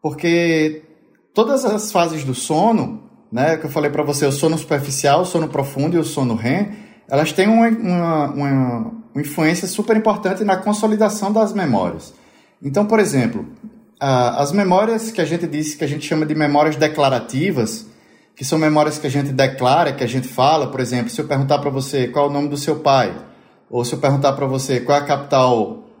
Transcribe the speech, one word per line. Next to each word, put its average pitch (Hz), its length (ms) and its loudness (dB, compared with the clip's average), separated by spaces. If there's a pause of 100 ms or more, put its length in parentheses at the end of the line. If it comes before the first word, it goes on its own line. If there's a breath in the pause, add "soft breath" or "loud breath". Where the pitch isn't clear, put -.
Porque 160 800 0 (520)
todas 247 320 2
as 208 260 -2
fases 160 320 0
do 131 100 -4
sono, 165 720 0 (260)
né, 147 280 0
que 156 80 -8
eu 147 40 -6
falei 147 200 0
pra 147 120 -2
você, 147 220 -2
o 139 80 2
sono 160 240 0
superficial, 143 640 0
o 180 60 0
sono 160 200 -2
profundo 143 480 -2
e 170 40 4
o 156 60 2
sono 123 300 -2
rem, 139 360 -2 (360 loud breath)
elas 151 260 0
têm 190 160 4
uma, 226 200 6
uma, 170 640 0
uma, 135 480 0 (360)
uma 143 60 -4
influência 170 480 -2
super 220 260 0
importante 208 480 0
na 196 140 2
consolidação 208 760 0
das 214 220 2
memórias. 98 640 -2 (480 soft breath)
Então, 147 240 0
por 220 120 2
exemplo, 131 480 0 (540)
a, 127 420 2
as 143 100 -2
memórias 202 580 2
que - 100 -4
a 165 60 2
gente 170 200 -4
diz, 151 280 -4
que 165 100 -4
a 139 40 -2
gente 139 180 -6
chama 156 180 0
de 151 100 -2
memórias 151 420 2
declarativas, 139 1120 0 (480 soft breath)
que 135 100 -12
são 160 140 0
memórias 151 400 2
que - 80 -6
a 135 40 -2
gente 139 220 -2
declara, 135 600 2
que 131 100 -4
a - 20 -2
gente 123 220 -4
fala, 143 420 2
por - 80 -8
exemplo, 120 300 -2
se - 100 -8
eu 151 80 -4
perguntar 139 320 0
pra 143 120 -2
você 135 360 -2
qual 143 200 0
é - 20 0
o 147 40 -4
nome 143 160 -2
do 139 100 -6
seu 151 220 -2
pai, 127 360 2 (540 loud breath)
ou 120 120 -2
se 120 120 -4
eu 139 40 -8
perguntar 139 360 2
pra 139 120 -4
você 131 320 -2
qual 143 200 2
é - 20 2
a 143 40 -8
capital 131 800 0 (160)